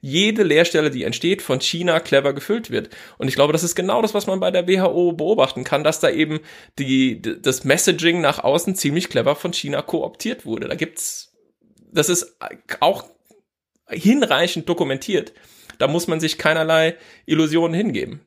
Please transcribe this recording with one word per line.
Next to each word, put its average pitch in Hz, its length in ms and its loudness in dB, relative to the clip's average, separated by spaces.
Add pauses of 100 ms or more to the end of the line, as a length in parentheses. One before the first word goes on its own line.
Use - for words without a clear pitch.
jede 208 400 2
Leerstelle, 156 480 4
die 127 140 -6
entsteht, 170 400 -2
von 127 180 -2
China 170 380 0
clever 139 340 2
gefüllt 208 380 -6
wird. 113 180 -4 (300)
Und 135 80 -4
ich 131 80 -2
glaube, 147 180 4
das 160 100 0
ist 165 120 -4
genau 196 260 0
das, 214 140 -2
was 208 100 -2
man 190 140 -2
bei 185 100 0
der 180 160 0
W 185 160 2
H 185 60 2
O 175 240 2
beobachten 160 520 0
kann, 147 200 -2
dass 156 160 2
da 156 100 2
eben 151 300 0 (400)
die, 131 420 0
d-, - 180 -6
das 131 260 -2
Messaging 165 540 2
nach 147 240 0
außen 170 300 0
ziemlich 165 360 -2
clever 135 260 0
von 170 180 -8
China 143 300 -6
kooptiert - 640 -6
wurde. - 200 -6
Da - 60 -4
gibt's, - 640 -10 (560)
das 147 160 2
ist - 260 -4 (440)
auch 180 240 2 (840)
hinreichend 170 800 2
dokumentiert. 160 680 -2 (440)
Da - 100 2
muss 165 200 0
man 160 120 -2
sich 160 200 -4
keinerlei 160 560 2 (320)
Illusionen 160 480 2
hingeben. 170 520 -4